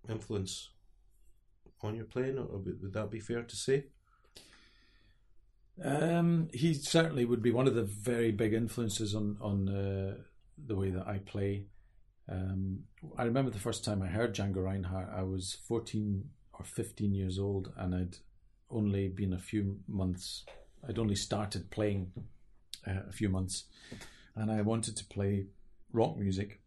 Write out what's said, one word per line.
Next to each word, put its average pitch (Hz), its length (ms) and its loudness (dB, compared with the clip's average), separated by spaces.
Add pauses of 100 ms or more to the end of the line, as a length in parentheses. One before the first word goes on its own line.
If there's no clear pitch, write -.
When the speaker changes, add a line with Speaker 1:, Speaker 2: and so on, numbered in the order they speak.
Speaker 1:
influence 107 600 -4 (1120)
on 107 120 -2
your 113 100 -6
playing, 131 320 -2
or 120 80 -4 (140)
would, - 220 -6
would 95 120 -8
that 107 180 -4
be 113 80 -6
fair 117 240 -4
to 110 120 -12
say? 139 300 2 (2000)
Speaker 2:
Um, 165 680 4
he 156 200 4
certainly 151 520 4
would 117 160 2
be 117 100 6
one 127 160 6
of 113 80 6
the 117 80 2
very 117 480 2
big 107 220 4
influences 113 600 0
on, 104 280 0
on, 98 280 2
uh, 98 460 0 (500)
the 113 100 -2
way 95 140 2
that 92 180 -2
I 104 120 -2
play. 101 480 -2 (640)
Um, 95 500 -2 (380)
I 120 60 0
remember 123 280 4
the 101 80 -6
first - 260 -4
time 101 160 2
I 92 60 0
heard 107 280 2
Django 95 280 0
Reinhardt, 92 520 -2
I 92 80 0
was 95 340 -4 (100)
fourteen 107 640 0 (240)
or - 120 -12
fifteen 101 480 0
years 95 240 0
old, 98 400 0
and 92 160 0
I'd 90 240 0 (540)
only 101 360 2
been 95 260 0
a 90 60 0
few 101 380 0 (100)
months, 92 560 -2 (440)
I'd 104 120 -2
only 104 160 4
started 101 540 -2
playing, 98 420 0 (760)
uh, 95 200 0
a - 60 -12
few 107 160 2
months, 92 360 0 (680)
and 110 160 0
I 107 100 2
wanted 113 360 2
to - 80 -10
play 98 400 0 (480)
rock 113 240 4
music 98 500 0